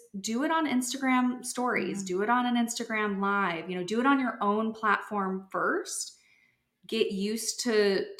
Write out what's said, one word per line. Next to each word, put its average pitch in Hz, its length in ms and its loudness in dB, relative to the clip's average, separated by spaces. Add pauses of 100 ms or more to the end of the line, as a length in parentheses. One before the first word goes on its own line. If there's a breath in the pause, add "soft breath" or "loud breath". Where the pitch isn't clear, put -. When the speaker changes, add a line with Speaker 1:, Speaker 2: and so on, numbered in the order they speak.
(200)
Speaker 1:
do 226 240 -2
it 330 60 0
on 320 160 2
Instagram 254 760 0
stories, 208 540 -2
Speaker 2:
Mm-hmm. 196 80 -6
Speaker 1:
do 185 160 0
it 220 80 0
on 247 160 4
an 240 100 2
Instagram 220 640 -2
live, 196 480 0
you 180 80 -4
know, 180 80 -2
do 214 160 0
it 247 60 4
on 277 120 6
your 247 220 -2
own 214 320 2
platform 202 800 -2
first. - 640 -4 (720 soft breath)
Get 220 240 0
used 202 540 -4
to, 208 400 4 (160)